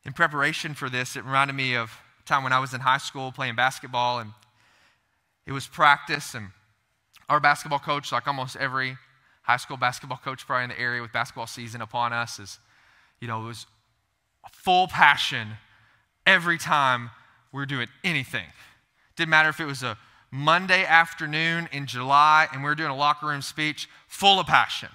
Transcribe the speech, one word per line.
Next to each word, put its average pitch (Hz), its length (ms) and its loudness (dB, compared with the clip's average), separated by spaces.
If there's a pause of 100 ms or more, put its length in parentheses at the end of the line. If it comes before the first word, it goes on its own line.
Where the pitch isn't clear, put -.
In 143 80 -12
preparation 151 600 -2
for 135 140 -8
this, 127 260 -4
it 120 100 -10
reminded 135 300 0
me 131 200 -2
of 117 160 -4 (300)
a - 60 -20
time 139 160 0
when 127 100 0
I 131 60 4
was 131 160 -4
in 123 60 -8
high 131 180 2
school 131 320 -8
playing 127 240 -6
basketball, 123 640 -2
and 107 140 -12 (1120)
it 147 40 -10
was 135 140 -8
practice, 147 720 2
and 104 140 -10 (800)
our 147 100 4
basketball 143 400 2
coach, 143 320 -4
like 123 160 -2
almost 135 300 -6
every 131 400 -4 (460)
high 120 140 2
school 135 200 -10
basketball 127 460 -4
coach 131 220 -10
probably 127 200 -2
in 123 40 -8
the - 100 -12
area 120 220 -2
with 113 120 -12
basketball 117 340 -6
season 117 340 -12
upon 117 300 -4
us, 117 260 -6
is, 98 220 -16 (600)
you 120 80 -10
know, 113 140 -6
it 113 40 -10
was 113 180 -14 (840)
full 180 360 2
passion 139 600 4 (760)
every 175 320 4
time 131 520 0 (420)
we 131 60 -12
were 139 80 -6
doing 131 220 -4 (160)
anything. 131 420 -4 (680)
Didn't 165 140 -2
matter 156 200 6
if 147 100 -6
it 165 60 -4
was 135 180 -8
a 113 140 -6 (340)
Monday 180 540 2
afternoon 165 840 2
in 139 140 -8
July 143 640 4
and 135 100 -8
we 143 80 -4
were 151 60 0
doing 151 160 -4
a 135 40 -6
locker 147 320 0
room 143 140 -4
speech, 151 460 -6 (200)
full 196 320 4
of 170 60 -2
passion 127 500 2